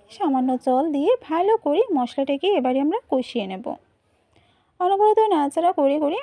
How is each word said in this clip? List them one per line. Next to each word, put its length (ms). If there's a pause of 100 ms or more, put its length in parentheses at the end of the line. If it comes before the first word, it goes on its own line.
(100)
সামান্য 560
জল 260
দিয়ে 300
ভালো 340
করে 260 (120)
মশলাটাকে 520
এবারে 340
আমরা 180 (120)
কষিয়ে 360
নেব। 280 (1040)
অনবরত 400
নাড়াচাড়া 540
করে 260
করে 240